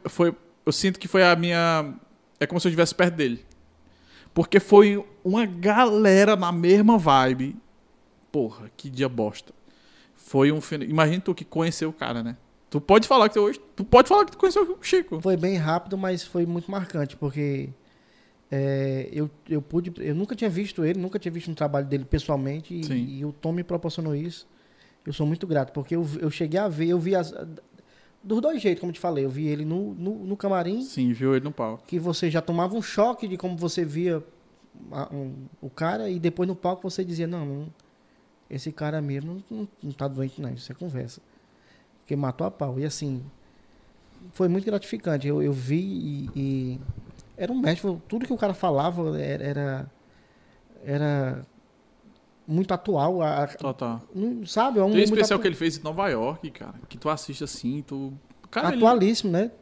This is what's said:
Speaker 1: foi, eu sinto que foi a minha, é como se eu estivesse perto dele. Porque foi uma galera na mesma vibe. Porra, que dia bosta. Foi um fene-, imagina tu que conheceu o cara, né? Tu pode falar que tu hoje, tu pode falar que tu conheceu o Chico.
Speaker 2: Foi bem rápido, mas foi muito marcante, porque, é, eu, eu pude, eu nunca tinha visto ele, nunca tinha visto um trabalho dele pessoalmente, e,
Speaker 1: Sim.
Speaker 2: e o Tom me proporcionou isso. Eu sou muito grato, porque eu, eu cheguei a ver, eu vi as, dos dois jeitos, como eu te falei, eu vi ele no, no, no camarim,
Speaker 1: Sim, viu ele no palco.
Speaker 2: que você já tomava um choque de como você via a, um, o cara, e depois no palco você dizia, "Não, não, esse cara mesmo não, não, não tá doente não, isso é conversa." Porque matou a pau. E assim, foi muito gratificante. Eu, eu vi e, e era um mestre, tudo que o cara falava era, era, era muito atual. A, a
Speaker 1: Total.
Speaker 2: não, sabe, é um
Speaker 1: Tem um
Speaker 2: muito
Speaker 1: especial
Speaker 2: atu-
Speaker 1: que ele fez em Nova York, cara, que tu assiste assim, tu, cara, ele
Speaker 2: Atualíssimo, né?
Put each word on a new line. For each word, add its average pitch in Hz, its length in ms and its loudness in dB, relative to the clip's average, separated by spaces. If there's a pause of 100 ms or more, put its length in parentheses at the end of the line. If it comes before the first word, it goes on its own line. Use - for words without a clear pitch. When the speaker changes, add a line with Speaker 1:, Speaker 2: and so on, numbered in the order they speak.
Speaker 1:
foi, 170 280 2 (320)
eu 151 60 2
sinto - 260 0
que - 100 -12
foi 190 160 6
a 175 120 8
minha, 165 580 2 (440)
é 147 80 0
como 175 140 -2
se - 60 0
eu 175 40 4
estivesse 165 240 2
perto 175 200 2
dele. 127 300 -2 (880)
Porque 180 260 4
foi 202 440 8 (200)
uma 214 220 2
galera 208 920 6
na 175 160 0
mesma 202 460 8
vibe. 131 580 4 (720)
Porra, 113 460 -4
que - 140 -14
dia 127 180 -2
bosta. 110 440 -4 (640)
Foi 143 380 2
um 151 80 -2
fene-, 147 260 -8
imagina 160 340 2
tu 180 140 -2
que - 100 -10
conheceu 160 460 -2
o - 20 -14
cara, 120 300 -6
né? 117 140 -6 (320)
Tu 147 120 -2
pode 202 280 6
falar 233 200 6
que 214 60 -2
tu 214 60 2
hoje, 208 200 0 (140)
tu 202 100 -8
pode 247 240 10
falar 403 160 6
que - 80 -2
tu - 60 -20
conheceu 381 240 4
o 359 220 -2
Chico. 349 360 0
Speaker 2:
Foi 185 160 2
bem 185 200 0
rápido, 170 420 -2
mas 185 240 -4
foi 175 240 -2
muito 170 240 -6
marcante, 175 460 -4
porque, 139 520 -4 (800)
é, 135 640 -2
eu, 151 160 -4 (200)
eu 156 120 0
pude, 170 380 -4
eu 151 160 -4
nunca 208 220 -4
tinha 220 120 -2
visto 180 360 -4
ele, 175 160 0
nunca 190 180 -6
tinha 170 140 -6
visto 165 180 -8
um 156 40 -6
trabalho 143 320 -2
dele 139 180 -4
pessoalmente, 143 680 -4
e, 165 120 -8
Speaker 1:
Sim. 131 260 -4
Speaker 2:
e 135 140 -8
o 147 80 -6
Tom 160 180 -6
me 175 140 -4
proporcionou 165 500 -4
isso. 165 320 -8 (580)
Eu 151 80 -8
sou 147 140 -2
muito 170 220 -2
grato, 143 240 0
porque 151 240 -4
eu, 170 100 -2 (140)
eu 156 100 -2
cheguei 160 300 -2
a 208 80 0
ver, 165 220 -2
eu 175 100 2
vi 185 160 0
as, 165 180 -2 (880)
dos 220 180 0
dois 294 220 0
jeitos, 180 160 2
como 175 120 -6
eu 160 40 -10
te - 60 -14
falei, 151 240 0
eu 135 60 -2
vi 151 180 -4
ele 147 160 -2
no, 190 300 -4
no, 180 200 -6 (100)
no 196 120 -6
camarim, 190 460 -2
Speaker 1:
Sim, 127 300 -2
viu 131 220 0
ele 131 100 2
no 147 60 -6
palco. 113 380 -8
Speaker 2:
que 175 100 -4
você 170 320 -2
já 165 100 0
tomava 180 360 -2
um 214 60 -2
choque 233 440 0
de 185 100 -6
como 180 200 -6
você 170 280 -2
via 160 380 -2 (680)
a, 139 200 -8
um, 139 200 -8 (280)
o 139 80 -14
cara, 160 400 -4
e 180 120 -4
depois 170 280 0
no 190 60 -4
palco 180 340 -4
você 190 160 -4
dizia, 170 220 -4
"Não, 170 180 -6
não, 143 220 -8 (840)
esse 143 220 -8
cara 151 320 -6
mesmo 147 480 -6
não, 220 80 -10
não, 208 100 -8 (140)
não 147 100 -10
tá 139 140 -6
doente 135 340 -6
não, 127 140 -8
isso 123 160 -16
é 127 60 -12
conversa." 127 440 -10 (800)
Porque - 160 -6
matou 139 280 -4
a 190 60 -2
pau. 135 300 -6
E 147 40 -4
assim, 139 380 -6 (1080)
foi 185 160 0
muito 190 160 0
gratificante. 175 640 -4
Eu, 147 120 0
eu 143 120 0
vi 135 260 -2
e, 165 560 -6
e 135 460 -4 (560)
era 196 160 -6
um 262 80 -2
mestre, 196 360 0 (120)
tudo - 180 -4
que 254 60 -4
o 233 40 0
cara 202 160 0
falava 165 640 0
era, 143 280 -4
era, 139 460 -6 (960)
era 139 600 -2 (1000)
muito 185 260 0
atual. 175 500 0
A, 147 220 0
a - 20 -2
Speaker 1:
Total. 117 540 -6 (140)
Speaker 2:
não, 220 320 -6
sabe, 233 320 0
é 196 40 6
um 190 40 4
Speaker 1:
Tem 214 80 2
um - 40 6
Speaker 2:
muito 208 60 6 (100)
Speaker 1:
especial 208 220 4
Speaker 2:
atu- - 60 -2
Speaker 1:
que 196 60 2
ele 165 80 0
fez 160 220 -2
em - 40 -14
Nova 170 260 -4
York, 135 420 -4
cara, - 240 -16 (140)
que 123 100 -18
tu 151 100 -4
assiste 147 360 -6
assim, 139 420 -6
tu, 135 260 -10 (380)
cara, 254 180 -2
ele 269 100 0
Speaker 2:
Atualíssimo, 220 540 4
né? 202 180 0 (120)